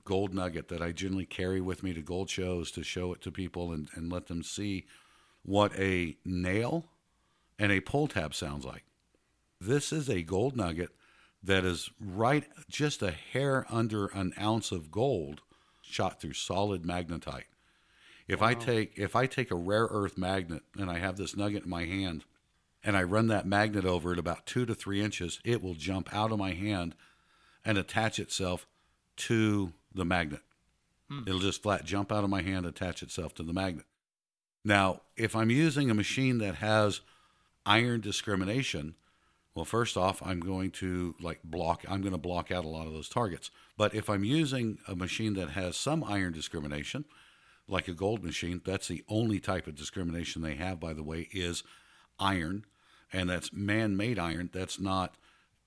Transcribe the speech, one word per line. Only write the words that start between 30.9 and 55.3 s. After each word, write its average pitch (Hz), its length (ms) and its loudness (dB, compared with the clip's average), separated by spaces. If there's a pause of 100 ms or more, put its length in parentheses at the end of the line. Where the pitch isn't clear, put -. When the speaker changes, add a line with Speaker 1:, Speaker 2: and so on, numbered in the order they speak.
Speaker 2:
Hmm. 143 180 -8
Speaker 1:
It'll 92 140 0
just 95 220 0
flat 98 220 2
jump 98 280 -2
out 104 100 2
of 98 80 2
my 95 120 0
hand, 92 240 -2
attach 85 360 -6
itself - 320 -8
to - 80 -10
the 82 100 -4
magnet. 92 340 -2 (800)
Now, 98 380 4 (140)
if 110 180 0
I'm 113 160 4
using 143 400 4
a 107 40 6
machine 123 440 2
that 98 180 0
has 107 440 4 (640)
iron 117 340 6
discrimination, 98 920 -2 (600)
well, 82 100 -4
first 113 320 0
off, 92 280 2
I'm 90 140 -2
going 92 340 -2
to, 90 480 -2
like, 82 220 -8
block, 82 460 -2
I'm 98 120 0
gonna 95 160 0
block 87 360 -2
out 90 120 0
a 78 40 -6
lot 80 180 -6
of 78 60 -8
those 78 160 -10
targets. 104 420 -2 (260)
But 104 160 4
if 104 160 -2
I'm 98 140 2
using 127 640 2
a 101 80 -6
machine 101 400 0
that 87 160 -2
has 87 260 -2
some 151 280 0
iron 98 280 0
discrimination, 73 720 -6 (640)
like 92 200 0
a 90 40 -6
gold 92 320 -2
machine, 87 400 -4
that's 92 240 -4
the 85 200 -6
only 110 300 2
type 92 280 -2
of 73 100 -10
discrimination 82 640 -4
they 78 140 -4
have, 87 260 -6
by 82 120 -6
the 76 100 -8
way, 80 280 -6
is 87 320 -4 (560)
iron. 98 460 0 (480)
And 92 160 0
that's 87 240 -2
man-made 104 640 0
iron. 85 340 -2
That's 92 280 -6
not 95 360 0 (500)